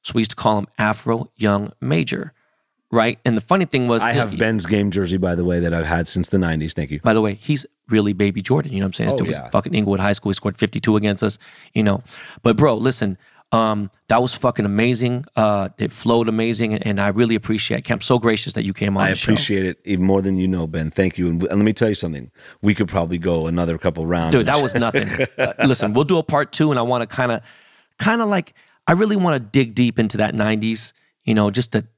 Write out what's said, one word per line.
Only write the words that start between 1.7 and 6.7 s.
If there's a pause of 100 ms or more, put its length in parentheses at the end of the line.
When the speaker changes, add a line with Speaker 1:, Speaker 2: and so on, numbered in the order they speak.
Speaker 1:
Major, (580)
right?
And
the
funny
thing
was
Speaker 2:
I
have
Speaker 1:
it
Speaker 2:
Ben's
game
jersey,
by
the
way,
that
I've
had
since
the
nineties.